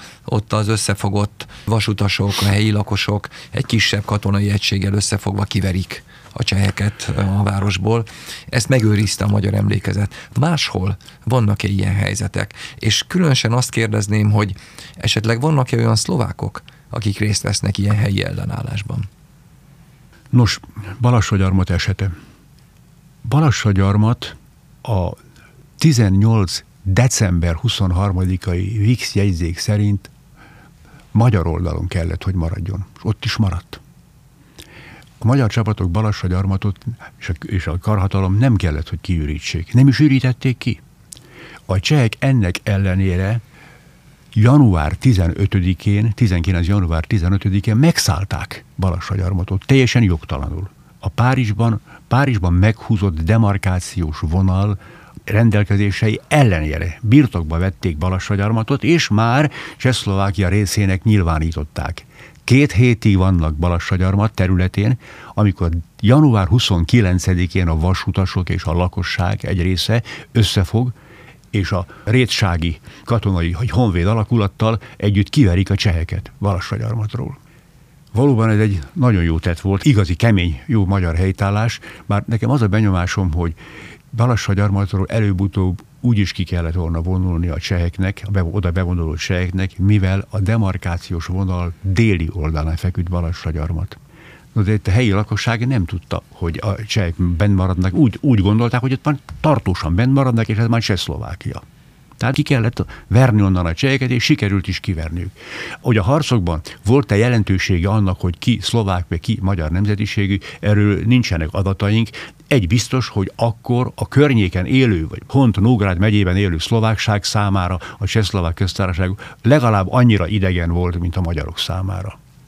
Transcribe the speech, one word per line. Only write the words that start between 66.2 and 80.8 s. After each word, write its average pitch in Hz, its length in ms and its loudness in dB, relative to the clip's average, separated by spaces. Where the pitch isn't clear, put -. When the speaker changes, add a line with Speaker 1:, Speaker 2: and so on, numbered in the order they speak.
Speaker 2:
huszonkilencedikén 90 1200 2
a 80 80 0
vasutasok 92 720 0
és 87 160 -4
a 78 80 -2
lakosság 90 720 -2
egy 90 180 -2
része 95 400 0
összefog, 113 600 0
és 101 220 -2
a 90 140 -4
rétsági 90 760 0
katonai, 95 480 0
vagy 101 180 -4
honvéd 90 360 2
alakulattal 110 720 0
együtt 101 320 2
kiverik 95 420 4
a 101 40 2
cseheket 87 640 -2
Balassagyarmatról. 110 1000 -4
Valóban 113 380 2
ez 104 80 4
egy 104 200 2
nagyon 120 300 2
jó 82 160 2
tett 82 220 -2
volt, 98 240 0
igazi, 104 300 4
kemény, 87 520 2
jó 104 200 2